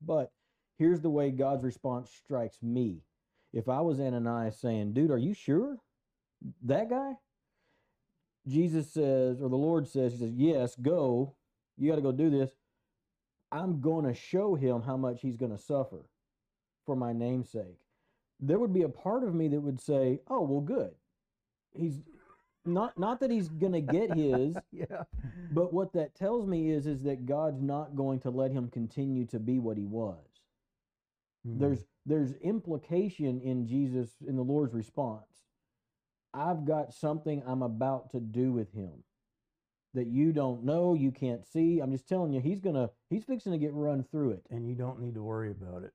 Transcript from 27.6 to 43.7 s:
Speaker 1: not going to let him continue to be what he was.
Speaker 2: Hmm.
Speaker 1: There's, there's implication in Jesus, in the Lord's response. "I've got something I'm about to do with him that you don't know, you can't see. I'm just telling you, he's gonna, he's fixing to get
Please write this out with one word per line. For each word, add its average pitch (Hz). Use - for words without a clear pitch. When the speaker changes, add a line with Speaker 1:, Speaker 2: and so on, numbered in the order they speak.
Speaker 1:
not 147
going 135
to 131
let 131
him 127
continue 127
to 117
be 120
what 113
he 101
was. 104
Speaker 2:
Hmm. 117
Speaker 1:
There's, 143
there's 143
implication 170
in 127
Jesus, 127
in 139
the 127
Lord's 135
response. 110
"I've 156
got 151
something 151
I'm 127
about 127
to 127
do 120
with 113
him 95
that 123
you 139
don't 131
know, 170
you 135
can't 123
see. 165
I'm 135
just 131
telling 180
you, 135
he's 175
gonna, 147
he's 214
fixing 226
to 165
get 147